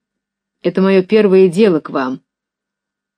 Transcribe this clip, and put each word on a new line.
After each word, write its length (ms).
Это 200
моё 220
первое 440
дело 320
к 100
вам. 320